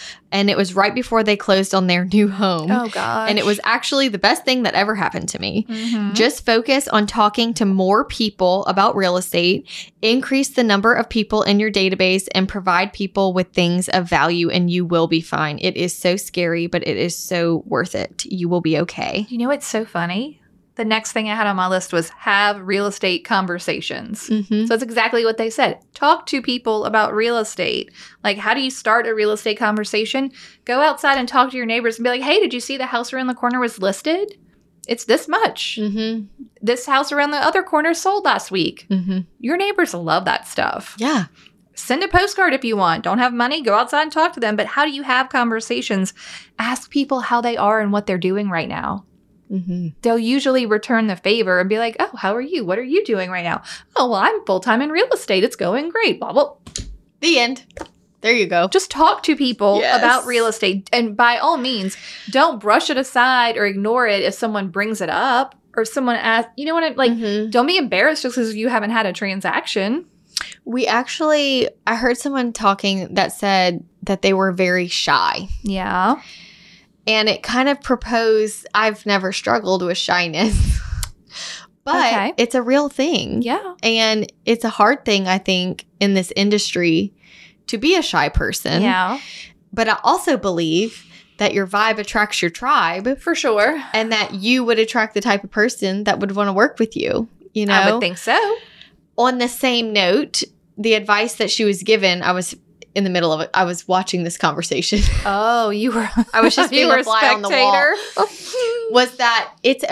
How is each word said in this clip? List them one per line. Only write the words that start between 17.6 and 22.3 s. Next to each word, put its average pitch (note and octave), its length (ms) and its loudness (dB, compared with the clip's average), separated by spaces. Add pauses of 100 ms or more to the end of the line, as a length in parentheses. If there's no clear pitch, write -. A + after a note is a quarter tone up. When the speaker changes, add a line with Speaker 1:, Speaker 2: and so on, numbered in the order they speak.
Speaker 1:
worth - 260 -2
it. - 320 -8
You F3 240 -4
will F3 120 0
be D#3 180 0
okay. - 500 -4
Speaker 2:
You B3 80 -8
know A#3+ 120 -2
what's C#4+ 180 -4
so A3 180 -4
funny? F#3+ 560 -6 (340)
The A3+ 100 -6
next A3 260 -2
thing A3 160 -4
I G#3 60 -4
had A3 140 -2
on G3+ 80 0
my F#3 120 0
list F#3 240 -2
was E3 180 0
have G3+ 520 0